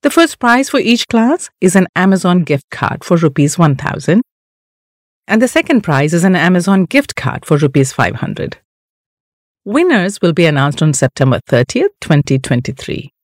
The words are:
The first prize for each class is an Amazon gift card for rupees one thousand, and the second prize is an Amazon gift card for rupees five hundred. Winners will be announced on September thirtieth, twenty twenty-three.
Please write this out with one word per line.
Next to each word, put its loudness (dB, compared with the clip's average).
The 0
first 0
prize 0
for 0
each 0
class 0
is 2
an 2
Amazon 2
gift -4
card -6
for 2
rupees 0
one 4
thousand, 0
and 0
the 2
second 0
prize 0
is 2
an 4
Amazon 2
gift -2
card -8
for 2
rupees 0
five -2
hundred. -8
Winners 0
will 0
be 2
announced 0
on 2
September 0
thirtieth, 0
twenty 0
twenty-three. -6